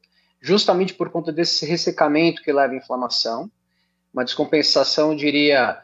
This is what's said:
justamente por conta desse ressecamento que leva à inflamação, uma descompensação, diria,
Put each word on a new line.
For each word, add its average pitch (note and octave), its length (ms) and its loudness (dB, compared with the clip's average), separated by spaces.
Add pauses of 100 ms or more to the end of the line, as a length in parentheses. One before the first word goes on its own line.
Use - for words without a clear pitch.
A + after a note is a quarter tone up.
(400)
justamente F#3+ 540 0
por E3+ 160 -6
conta E3 220 -6
desse D#3+ 340 -2
ressecamento E3 800 0
que D#3 80 -2
leva C#3 220 2
à C3 40 -6
inflamação, B2+ 720 -6 (640)
uma B2+ 100 -2
descompensação, D3+ 920 0
diria, C#3+ 680 2